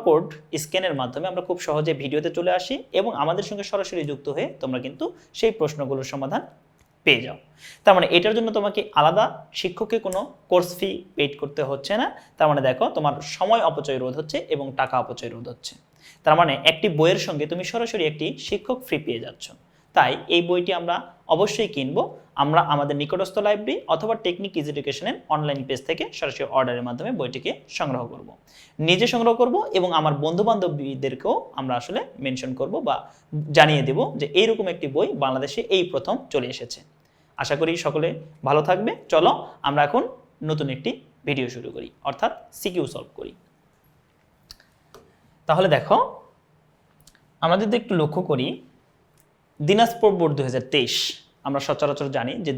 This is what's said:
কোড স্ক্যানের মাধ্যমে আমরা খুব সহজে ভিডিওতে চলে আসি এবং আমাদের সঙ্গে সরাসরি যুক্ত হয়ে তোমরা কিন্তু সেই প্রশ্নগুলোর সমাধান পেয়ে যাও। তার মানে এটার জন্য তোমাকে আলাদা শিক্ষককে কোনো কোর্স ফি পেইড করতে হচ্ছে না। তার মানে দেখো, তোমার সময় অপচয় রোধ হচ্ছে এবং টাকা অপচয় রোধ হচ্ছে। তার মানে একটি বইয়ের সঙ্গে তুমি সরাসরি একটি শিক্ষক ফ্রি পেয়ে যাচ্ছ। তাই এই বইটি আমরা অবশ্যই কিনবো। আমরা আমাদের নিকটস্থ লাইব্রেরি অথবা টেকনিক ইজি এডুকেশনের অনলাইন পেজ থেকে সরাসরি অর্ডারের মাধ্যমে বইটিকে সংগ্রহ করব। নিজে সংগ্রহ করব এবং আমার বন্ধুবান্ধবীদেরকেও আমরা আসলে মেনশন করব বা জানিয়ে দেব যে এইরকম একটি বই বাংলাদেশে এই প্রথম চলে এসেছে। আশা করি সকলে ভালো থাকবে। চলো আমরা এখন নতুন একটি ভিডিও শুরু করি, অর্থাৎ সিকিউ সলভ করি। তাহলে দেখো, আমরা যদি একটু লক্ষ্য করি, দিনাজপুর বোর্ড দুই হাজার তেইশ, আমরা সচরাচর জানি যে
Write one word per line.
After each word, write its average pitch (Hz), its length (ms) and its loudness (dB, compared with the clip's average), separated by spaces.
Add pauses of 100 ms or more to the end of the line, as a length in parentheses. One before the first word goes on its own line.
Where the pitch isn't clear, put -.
কোড 160 200 6 (360)
স্ক্যানের 185 380 -2
মাধ্যমে 127 300 -4
আমরা 180 180 -4
খুব 175 80 -2 (100)
সহজে 156 260 0 (100)
ভিডিওতে 147 340 -2
চলে 175 220 0
আসি 185 160 -6 (260)
এবং 220 100 0 (120)
আমাদের 175 260 0
সঙ্গে 202 220 -8
সরাসরি 190 400 -4
যুক্ত 135 240 -10
হয়ে 208 140 -4 (140)
তোমরা 131 220 -2
কিন্তু 143 200 -8 (340)
সেই 226 200 2
প্রশ্নগুলোর 135 560 -4
সমাধান 143 280 -4 (640)
পেয়ে 123 200 6
যাও। 143 120 -12 (460)
তার 196 120 12
মানে 170 100 6 (100)
এটার 214 200 4
জন্য 226 120 0 (100)
তোমাকে 202 220 -2 (200)
আলাদা 170 240 6 (360)
শিক্ষককে 214 460 -2
কোনো 185 140 -2 (300)
কোর্স 180 180 4 (100)
ফি 196 120 -4 (260)
পেইড 143 240 0
করতে 143 300 -4
হচ্ছে 139 300 -6
না। 302 60 -2 (300)
তার 160 140 4
মানে 147 180 2
দেখো, 127 160 2 (120)
তোমার 147 180 0 (220)
সময় 214 320 0
অপচয় 156 340 -2
রোধ 127 180 -4
হচ্ছে 156 180 -6 (160)
এবং 139 120 -4 (140)
টাকা 131 220 -2
অপচয় 120 320 -10
রোধ 117 180 -14
হচ্ছে। - 220 -16 (500)
তার 156 160 6
মানে 160 120 4 (180)
একটি 160 160 2 (120)
বইয়ের 170 280 6
সঙ্গে 151 260 -2
তুমি 175 200 -6
সরাসরি 226 380 -2
একটি 151 160 -6 (200)
শিক্ষক 233 400 -4
ফ্রি 156 100 -2 (100)
পেয়ে 117 180 -4
যাচ্ছ। - 200 -14 (520)
তাই 135 160 6 (160)
এই 170 200 4
বইটি 180 220 0 (100)
আমরা 170 140 -2 (400)
অবশ্যই 208 420 2
কিনবো। 143 260 0 (400)
আমরা 151 180 4 (140)
আমাদের 143 280 0
নিকটস্থ 185 340 -4 (100)
লাইব্রেরি 214 300 0 (180)
অথবা 214 200 0 (100)
টেকনিক 185 360 -4
ইজি 147 120 -4
এডুকেশনের 143 440 -4 (180)
অনলাইন 147 340 0
পেজ 135 200 -4
থেকে 170 160 -2 (140)
সরাসরি 139 260 -4 (120)
অর্ডারের 123 320 2
মাধ্যমে 139 300 -6
বইটিকে 139 320 -6 (280)
সংগ্রহ 127 240 -4 (100)
করব। - 160 -18 (500)
নিজে 180 340 4
সংগ্রহ 233 300 4
করব 247 120 4 (240)
এবং 180 100 2 (100)
আমার 156 160 2 (100)
বন্ধুবান্ধবীদেরকেও 160 1120 0 (260)
আমরা 131 200 -2
আসলে 190 200 -6 (240)
মেনশন 131 260 -6 (100)
করব 160 140 -4 (140)
বা 135 80 0 (600)
জানিয়ে 151 320 6
দেব 139 100 0 (220)
যে 147 60 -4 (140)
এইরকম 220 340 2
একটি 156 200 -8
বই 190 140 0 (160)
বাংলাদেশে 131 360 -2 (160)
এই 185 60 4 (100)
প্রথম 143 220 -2 (200)
চলে 123 200 -2
এসেছে। - 260 -14 (580)
আশা 139 220 -2
করি 160 120 2 (140)
সকলে 156 220 0 (400)
ভালো 147 200 4
থাকবে। 190 220 0 (220)
চলো 175 180 6 (380)
আমরা 143 200 2
এখন 247 140 2 (480)
নতুন 151 240 -2
একটি 135 160 -6 (380)
ভিডিও 131 260 -2
শুরু 117 220 -12
করি, 127 120 -10 (200)
অর্থাৎ 139 240 -2 (280)
সিকিউ 180 240 -2 (100)
সলভ - 140 -12 (100)
করি। - 140 -14 (2250)
তাহলে 175 280 4
দেখো, 190 200 4 (1500)
আমরা 170 180 4
যদি 220 180 0
একটু - 120 -6 (100)
লক্ষ্য 151 280 0
করি, 131 160 0 (1200)
দিনাজপুর 226 500 4
বোর্ড 165 180 4
দুই 139 120 0
হাজার 123 240 -2
তেইশ, 127 220 2 (520)
আমরা 139 200 -2
সচরাচর 143 500 0
জানি 123 160 -2 (140)
যে 143 120 0